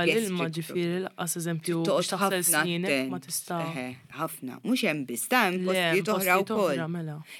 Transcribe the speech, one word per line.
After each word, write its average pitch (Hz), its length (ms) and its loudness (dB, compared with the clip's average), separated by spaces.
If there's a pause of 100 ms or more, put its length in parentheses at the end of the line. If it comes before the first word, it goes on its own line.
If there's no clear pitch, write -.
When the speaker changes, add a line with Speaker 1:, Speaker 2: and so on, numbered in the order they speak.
Speaker 1:
l-ilma, 185 400 2
Speaker 2:
gastric 160 100 -4
Speaker 1:
ġifieri, 175 460 -2
laqqas, 180 340 -6
eżempju, 165 480 -2
Speaker 2:
Toqgħod 165 160 2
Speaker 1:
biex 175 80 -2
taħsel 196 240 2
Speaker 2:
ħafna 175 300 2
Speaker 1:
snienek 175 260 0
Speaker 2:
attent. 135 220 0
Speaker 1:
ma - 100 -6
tista' - 400 -6
Speaker 2:
Eħe, 160 240 -4 (280)
ħafna. 143 480 -8
Mhux 240 240 0
hemm 151 200 0
biss, 120 240 -6
ta' 254 160 4
hemm 185 140 2
Speaker 1:
Le, 185 80 0
Speaker 2:
postijiet 180 400 2
Speaker 1:
hemm 208 100 2
Speaker 2:
oħra 185 220 4
Speaker 1:
postijiet 196 100 0
Speaker 2:
wkoll. 214 220 2
Speaker 1:
oħra, 160 180 0
mela. 160 300 -6 (220)